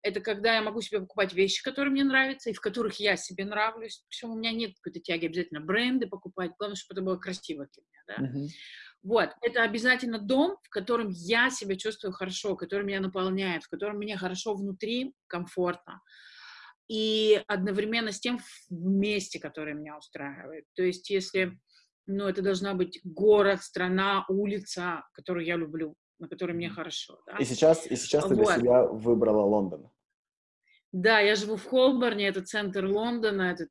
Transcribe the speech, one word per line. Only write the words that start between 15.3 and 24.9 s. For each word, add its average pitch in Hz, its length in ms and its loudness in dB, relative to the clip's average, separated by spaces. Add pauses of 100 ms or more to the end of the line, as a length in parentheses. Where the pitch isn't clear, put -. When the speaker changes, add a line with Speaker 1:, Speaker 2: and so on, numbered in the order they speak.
Speaker 1:
И 214 600 4
одновременно 208 640 -2
с 196 80 -10
тем 247 180 -2
в, - 60 -12 (260)
в 175 180 -6
месте, 196 520 0
которое 151 340 -8
меня 151 240 -12
устраивает. 143 680 -14 (100)
То 185 100 -2
есть 180 260 -2
если, 190 480 -2 (480)
ну, 196 220 -4
это 190 140 -2
должна 196 320 0
быть 180 300 -2
город, 196 580 6
страна, 190 680 0
улица, 190 760 -2 (100)